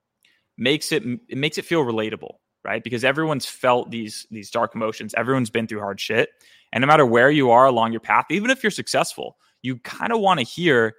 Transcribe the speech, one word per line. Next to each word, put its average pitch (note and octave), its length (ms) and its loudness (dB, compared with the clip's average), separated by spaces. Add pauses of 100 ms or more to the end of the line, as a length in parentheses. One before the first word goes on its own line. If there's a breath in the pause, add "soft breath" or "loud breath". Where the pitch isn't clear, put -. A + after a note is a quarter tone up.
(580)
makes C#3 340 -2
it, D3 120 0 (260)
it C3+ 80 -10
makes D3+ 200 -4
it F#3 80 -6
feel E3 180 0
relatable, A2 520 -6 (300)
right? G#2+ 180 -6
Because A#2 220 -4
everyone's C#3+ 400 0
felt B2 440 0
these, A2 420 -10
these G#2+ 200 -14
dark A#2 240 -2
emotions. A2 400 -6
Everyone's A#2+ 340 0
been A2+ 180 -4
through A2 120 -8
hard G2+ 200 -8
shit. A2+ 300 -2 (440 soft breath)
And A#2 80 -2
no C3+ 60 0
matter D3+ 180 6
where A#2+ 260 6
you C#3 200 4
are B2 140 8
along A#2 280 2
your A2+ 80 -6
path, A2+ 280 2
even G3+ 200 -2
if C4 140 -2
you're G#3+ 80 0
successful, - 640 -4 (240)
you B2+ 160 -6
kinda A3 400 -6
wanna F#3 260 0
hear A#2+ 560 2